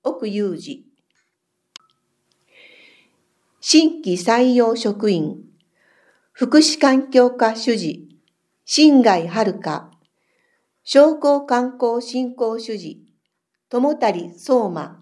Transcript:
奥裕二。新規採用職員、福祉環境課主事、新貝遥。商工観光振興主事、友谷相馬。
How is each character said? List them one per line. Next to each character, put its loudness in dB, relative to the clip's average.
奥 -8
裕 -6
二。 -14
新 2
規 -4
採 2
用 2
職 -4
員、 -4
福 2
祉 4
環 0
境 4
課 0
主 -2
事、 -8
新 6
貝 2
遥。 -6
商 4
工 0
観 -4
光 -4
振 -8
興 -6
主 -10
事、 -14
友 -4
谷 -2
相 0
馬。 -10